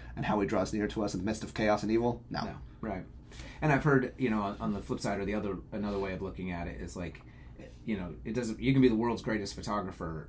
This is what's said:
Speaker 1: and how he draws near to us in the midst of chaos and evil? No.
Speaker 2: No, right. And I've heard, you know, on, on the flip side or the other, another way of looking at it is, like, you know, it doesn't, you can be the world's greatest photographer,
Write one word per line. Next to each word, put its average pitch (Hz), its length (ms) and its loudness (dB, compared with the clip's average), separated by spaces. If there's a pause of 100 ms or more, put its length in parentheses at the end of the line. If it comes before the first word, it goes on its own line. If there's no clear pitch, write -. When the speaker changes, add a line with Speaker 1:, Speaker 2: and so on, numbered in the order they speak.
(180)
Speaker 1:
and 127 80 -2
how 104 160 4
he 98 60 4
draws 98 260 2
near 104 160 2
to 107 160 0
us 101 80 -2
in 92 80 -2
the 92 40 -2
midst 110 180 0
of 95 100 -10
chaos 107 300 4
and 104 80 2
evil? 117 380 2
No. 73 140 -2
Speaker 2:
No, - 120 -6 (260)
right. 95 240 -4 (560)
And 151 100 4
I've 135 140 4
heard, 131 320 6
you 127 120 2
know, 107 120 2
on, 101 180 -2
on 110 140 0
the 98 80 -2
flip 117 180 -4
side 101 220 0
or 98 40 -2
the 104 100 0
other, 98 220 -2 (140)
another 101 280 -2
way 95 120 -2
of 92 100 -4
looking 92 300 -4
at 85 160 -4
it 80 140 -8
is, 90 160 -8
like, 85 240 -8 (640)
you 110 100 0
know, 87 180 -6 (120)
it 113 100 -4
doesn't, 110 240 -2
you 127 140 4
can 135 80 8
be 127 80 12
the 110 60 6
world's 113 260 2
greatest 104 340 -2
photographer, 92 720 -4